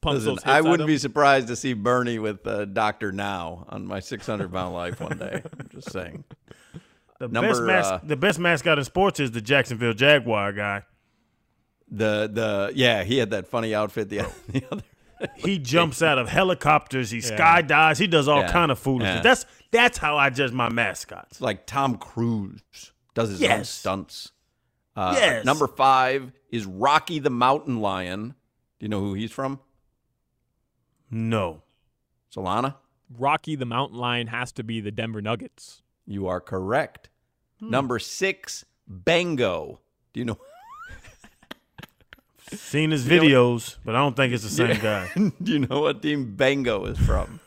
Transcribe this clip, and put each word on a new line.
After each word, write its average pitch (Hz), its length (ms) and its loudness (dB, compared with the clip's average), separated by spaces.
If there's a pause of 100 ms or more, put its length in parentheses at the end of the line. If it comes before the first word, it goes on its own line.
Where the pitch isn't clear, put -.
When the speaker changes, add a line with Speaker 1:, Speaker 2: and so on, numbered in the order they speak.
Speaker 1:
pumps 143 200 -2
Speaker 2:
Listen, 110 140 -2
Speaker 1:
those 92 80 -10
hips - 100 -4
Speaker 2:
I 139 60 8
Speaker 1:
at 160 60 6
Speaker 2:
wouldn't 165 180 6
Speaker 1:
him. 151 40 0
Speaker 2:
be 151 120 4
surprised 135 500 4
to 120 80 -4
see 131 180 -4
Bernie 120 440 0
with, 107 280 -6
uh, 104 180 -4
Doctor 104 480 -2
Now 92 560 -8
on 101 180 -10
my 98 140 -6
six 101 260 -12
hundred 98 260 -4
pound 90 220 -4
life 87 260 -6
one 82 180 -8
day. - 240 -8 (180)
I'm - 80 -14
just - 240 -16
saying. 90 320 -10 (960)
Speaker 3:
The 127 80 -8
Speaker 2:
Number, 113 220 0
Speaker 3:
best 120 120 2
mas-, 180 240 2
Speaker 2:
uh, 92 160 -2
Speaker 3:
the 151 140 -4
best 160 240 0
mascot 165 380 2
in 139 60 -2
sports 185 360 0
is 135 100 0
the 113 120 -6
Jacksonville 120 520 0
Jaguar 113 580 4
guy. 101 300 -4 (1080)
Speaker 2:
The, 107 420 0
the, 104 420 -2
yeah, 117 300 2
he 120 140 0
had 110 120 0
that 98 160 -4
funny 113 280 -4
outfit 104 340 -4
the, 101 180 -6 (120)
<laughs> - 100 -20
the - 240 -4
other 107 100 -10 (540)
Speaker 3:
He 190 220 -2
jumps 147 440 0
out 151 160 4
of 117 100 -2
helicopters. 147 840 2
He 117 100 -6
Speaker 1:
Yeah. 107 180 -4 (240)
Speaker 3:
skydives. 151 360 4
He 208 100 2
does 156 180 4
all 143 140 6
Speaker 2:
Yeah. 87 120 0
Speaker 3:
kind 165 200 4
of 117 60 0
foolishness. 113 380 0
Speaker 2:
Yeah. 85 60 -2
Speaker 3:
That's, 170 240 4 (240)
that's 233 280 2
how 151 200 -2
I 139 120 4
judge 127 220 -2
my 120 160 0
mascots. 110 640 -4
Speaker 2:
It's - 80 -18
like 107 260 -4
Tom 131 300 0
Cruise 104 960 -6 (220)
does 113 160 0
his 92 120 -4
own - 60 2
Speaker 3:
Yes. 110 220 0
Speaker 2:
stunts. - 640 -8 (600)
Uh, 92 220 -2
Speaker 3:
Yes. 123 300 2
Speaker 2:
number 147 200 2
five 131 680 2 (180)
is 113 160 -6
Rocky 139 520 2
the 139 120 0
Mountain 127 500 0
Lion. 95 540 -4 (440)
Do - 60 -16
you 107 60 -6
know 101 100 -2
who 101 140 -4
he's 107 180 -6
from? 135 260 -6 (1500)
Speaker 3:
No. 113 520 -2 (720)
Speaker 2:
Solana? 104 400 -2 (420)
Speaker 1:
Rocky 147 400 -2
the 131 80 -6
Mountain 120 320 -4
Lion 120 300 -2
has 120 260 -8
to 123 100 -10
be 113 200 -6
the 104 80 -6
Denver 110 320 -8
Nuggets. - 580 -8 (280)
Speaker 2:
You 98 200 -6
are 90 120 -2
correct. 101 680 -4 (500)
Speaker 3:
Hmm. 220 120 -12
Speaker 2:
Number 123 280 -2
six, - 640 -6 (220)
Bango. 117 960 -2 (320)
Do 110 80 -8
you 123 60 -4
know? 110 160 -4
<laughs> 539 60 -20 (2000)
Speaker 3:
Seen 156 400 -2
his 131 160 0
Speaker 2:
You 165 80 6
know 165 80 8
Speaker 3:
videos, 123 600 6
but 113 120 -2
I - 20 2
don't 139 160 2
think 127 180 2
it's 110 120 -4
the 110 40 -8
same 113 220 0
Speaker 2:
Yeah. 104 460 0
Speaker 3:
guy. 190 200 4
Speaker 2:
<laughs> - 60 -10
Do 180 100 -2
you 151 80 2
know 139 200 0
what 147 200 0
team 139 360 -2
Bango 131 480 2
is 107 140 -6
from? 92 480 0